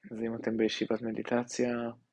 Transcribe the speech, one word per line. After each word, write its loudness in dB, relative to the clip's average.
אז -4
אם -2
אתם -2
בישיבת 2
מדיטציה 0